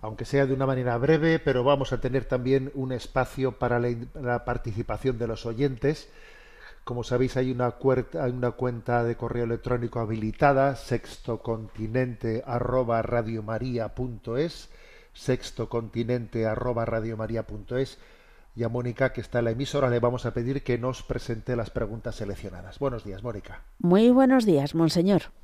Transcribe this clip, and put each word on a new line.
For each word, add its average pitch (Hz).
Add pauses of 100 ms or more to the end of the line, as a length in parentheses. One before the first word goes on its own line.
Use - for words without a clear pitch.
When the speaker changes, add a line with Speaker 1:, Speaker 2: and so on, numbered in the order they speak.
Speaker 1:
Aunque 110
sea 139
de 131
una 135
manera 127
breve, 156
pero 127
vamos 139
a 123
tener 127
también 131
un 131
espacio 127
para 120
la 120
in-, 120
la 120
participación 117
de 117
los 110
oyentes. 131 (720)
Como 120
sabéis, 123
hay 131
una 123
cuerta-, 135
hay 123
una 123
cuenta 120
de 117
correo 120
electrónico 120
habilitada, 127
sextocontinente 113
arroba 120
radiomaria 113
punto 117
es, 165 (440)
sextocontinente 117
arroba 117
radiomaria 113
punto 107
es. 135 (580)
Y 113
a 113
Mónica, 123
que 123
está -
en 120
la 113
emisora, 135
le 120
vamos 120
a 113
pedir 131
que 123
nos 120
presente 120
las 113
preguntas 110
seleccionadas. 95
Buenos 127
días, 98
Mónica. 110 (160)
Speaker 2:
Muy 202
buenos 254
días, 147
monseñor. 165 (120)